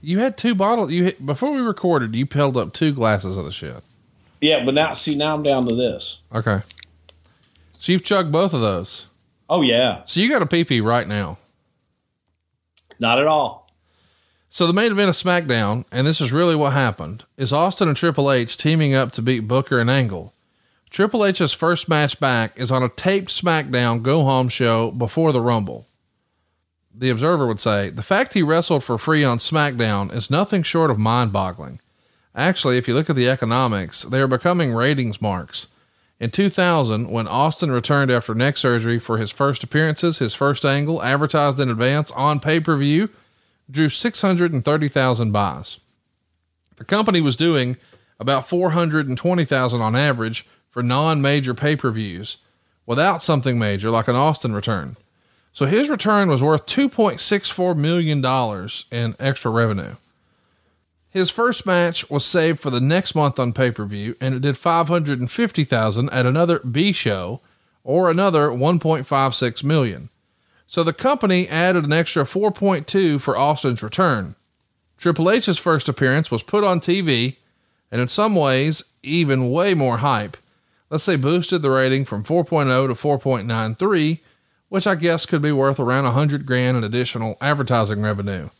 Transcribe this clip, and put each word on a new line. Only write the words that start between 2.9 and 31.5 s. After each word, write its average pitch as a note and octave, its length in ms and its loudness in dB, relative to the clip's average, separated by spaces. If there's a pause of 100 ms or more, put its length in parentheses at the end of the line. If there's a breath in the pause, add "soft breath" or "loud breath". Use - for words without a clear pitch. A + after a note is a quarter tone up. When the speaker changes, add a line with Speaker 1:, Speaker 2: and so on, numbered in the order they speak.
Speaker 1:
glasses G#2 460 0
of F2 80 -6
the C#2 60 -10
shit. C2 260 -12 (640)
Speaker 2:
Yeah, D3 220 2
but C3 120 0
now, D3+ 180 2
see, - 220 -4
now D3+ 180 -2
I'm D3+ 100 -4
down C3+ 240 2
to A2+ 80 0
this. - 440 -4 (160)
Speaker 1:
Okay. A2 240 0 (1120 soft breath)
So - 180 -4
you've F3+ 120 2
chugged F#3+ 280 0
both E3 220 2
of C3 80 0
those. G2 460 -4 (420)
Speaker 2:
Oh, E3+ 120 2
yeah. A#2+ 440 2
Speaker 1:
So - 140 -4
you A3 100 2
got C4+ 120 2
a E3 40 0
pee-pee D3 360 0
right A2+ 260 0
now. F#2+ 300 -4 (1600)
Speaker 2:
Not A#2+ 200 2
at D3 80 2
all. D3+ 400 -2 (840)
Speaker 1:
So - 180 0
the E3+ 60 2
main A3 180 2
event G3+ 180 2
of E3+ 60 0
SmackDown, B2 760 0
and B2+ 140 0
this D3+ 160 0
is B2 120 -2
really E3 220 2
what C#3+ 180 0
happened, A2 500 -2 (140)
is C3+ 160 -4
Austin F3+ 340 0
and D3 100 2
Triple C#3+ 340 0
H A#2+ 260 0
teaming D#3 360 2
up C3 200 0
to - 80 -6
beat A#2 260 0
Booker B2+ 320 0
and A#2 100 2
Angle. A#2 440 0 (560)
Triple G#3 360 0
H's F#3 280 0
first E3 360 -2
match D3+ 300 0
back A#2+ 380 0
is B2 140 -4
on C3 100 2
a B2 80 0
taped F#3+ 400 -2
SmackDown B2+ 720 0
go-home C3+ 460 2
show A#2 420 0
before B2 420 0
the B2+ 100 2
Rumble. A2 440 -2 (1080)
The B2+ 160 -2
Observer C#3+ 340 2
would A2 140 -2
say, G2+ 320 0
"The A#2 100 -8
fact G#3 320 0
he G3 80 2
wrestled D#3+ 420 2
for A#2+ 140 -2
free D#3 260 2
on B2 140 2
SmackDown A#2 760 0
is A2+ 160 -4
nothing F#3 320 0
short D#3+ 260 0
of A#2 80 0
mind-boggling. G2+ 840 -2 (540)